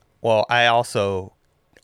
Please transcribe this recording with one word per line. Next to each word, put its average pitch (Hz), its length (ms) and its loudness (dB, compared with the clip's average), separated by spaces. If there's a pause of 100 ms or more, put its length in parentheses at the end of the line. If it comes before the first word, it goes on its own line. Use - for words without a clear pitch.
(220)
Well, 110 260 2
I 120 180 2
also 101 680 -2 (500)